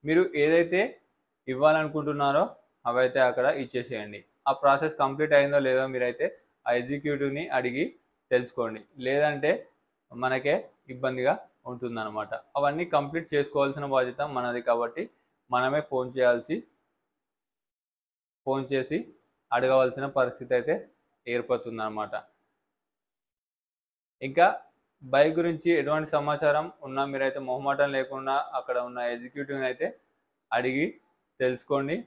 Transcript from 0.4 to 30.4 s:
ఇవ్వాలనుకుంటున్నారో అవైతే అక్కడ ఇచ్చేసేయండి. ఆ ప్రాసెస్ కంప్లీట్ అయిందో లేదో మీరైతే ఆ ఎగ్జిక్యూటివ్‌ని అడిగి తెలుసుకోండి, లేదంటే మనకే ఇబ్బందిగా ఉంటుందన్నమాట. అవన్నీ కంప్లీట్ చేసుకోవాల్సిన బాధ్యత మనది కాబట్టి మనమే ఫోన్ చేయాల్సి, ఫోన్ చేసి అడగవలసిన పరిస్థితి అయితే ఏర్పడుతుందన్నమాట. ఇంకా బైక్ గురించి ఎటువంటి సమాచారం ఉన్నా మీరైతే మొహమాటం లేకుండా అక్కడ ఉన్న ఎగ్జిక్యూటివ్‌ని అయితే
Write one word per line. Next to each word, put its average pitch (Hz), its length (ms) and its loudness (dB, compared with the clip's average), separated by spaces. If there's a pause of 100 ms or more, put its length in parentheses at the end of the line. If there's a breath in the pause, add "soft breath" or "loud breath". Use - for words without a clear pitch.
ఇవ్వాలనుకుంటున్నారో 147 960 2 (420)
అవైతే 127 360 2
అక్కడ 123 240 2 (100)
ఇచ్చేసేయండి. 120 640 -8 (260)
ఆ 139 80 2
ప్రాసెస్ 143 440 2
కంప్లీట్ 147 360 0
అయిందో 143 260 6
లేదో 131 280 2
మీరైతే 123 380 -2 (400)
ఆ 120 80 0
ఎగ్జిక్యూటివ్‌ని 139 760 -2
అడిగి 127 360 -2 (460)
తెలుసుకోండి, 120 500 -2 (180)
లేదంటే 143 520 0 (600)
మనకే 127 440 0 (340)
ఇబ్బందిగా 127 440 0 (320)
ఉంటుందన్నమాట. 113 680 -8 (240)
అవన్నీ 143 300 0
కంప్లీట్ 156 440 -2
చేసుకోవాల్సిన 139 560 0
బాధ్యత 131 440 0
మనది 123 320 -4
కాబట్టి 120 420 -2 (480)
మనమే 131 300 2
ఫోన్ 127 320 -4
చేయాల్సి, 127 420 2 (1900)
ఫోన్ 135 220 0
చేసి 131 280 -2 (540)
అడగవలసిన 131 560 2
పరిస్థితి 123 460 -2
అయితే 123 200 0 (540)
ఏర్పడుతుందన్నమాట. 113 840 -4 (2000)
ఇంకా 139 260 4 (560)
బైక్ 139 320 4
గురించి 170 360 0
ఎటువంటి 151 380 2
సమాచారం 147 560 2 (180)
ఉన్నా 135 220 -4
మీరైతే 135 340 -2
మొహమాటం 139 520 0
లేకుండా 135 440 -2 (180)
అక్కడ 127 260 -2
ఉన్న 123 200 -8 (100)
ఎగ్జిక్యూటివ్‌ని 131 580 -6
అయితే 127 200 -4 (640)